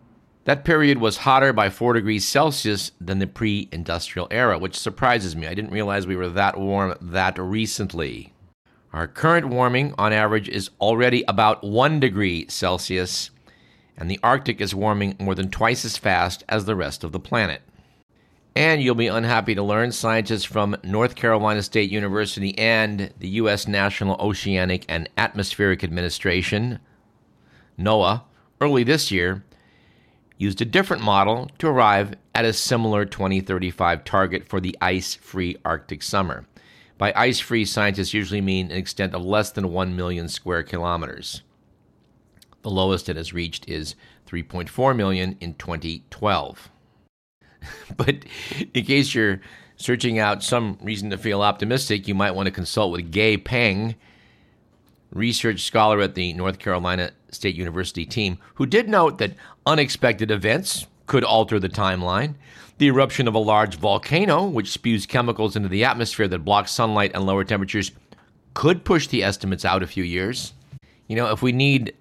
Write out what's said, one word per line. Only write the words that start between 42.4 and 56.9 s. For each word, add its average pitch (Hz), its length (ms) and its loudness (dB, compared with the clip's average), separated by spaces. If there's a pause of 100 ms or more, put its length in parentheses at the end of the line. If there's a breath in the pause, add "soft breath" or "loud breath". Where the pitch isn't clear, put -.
The - 80 -8
lowest 95 400 0
it 85 60 -4
has 82 180 -10
reached 85 340 -8
is 80 280 -8 (320 soft breath)
three 85 160 -8
point 90 260 -8
four 131 240 2
million 95 460 0
in 85 160 -10
twenty 82 560 -8
twelve. 85 640 -4
<laughs> - 1200 -20
But 139 300 0 (480 loud breath)
in 120 100 0
case 139 320 2
you're 104 240 4 (380 loud breath)
searching 120 420 0
out 104 240 2
some 110 380 -2
reason 104 300 -6
to 95 60 -6
feel 101 240 -2
optimistic, 104 640 0
you 101 80 -2
might 98 200 0
want 98 120 -2
to 90 40 0
consult 95 400 0
with 85 200 -6
Gay 107 260 4
Peng, 113 580 -2 (1160 soft breath)
research 110 500 -2
scholar 107 400 4
at 98 140 0
the 90 180 -2
North 92 260 -4
Carolina 90 520 -2 (200)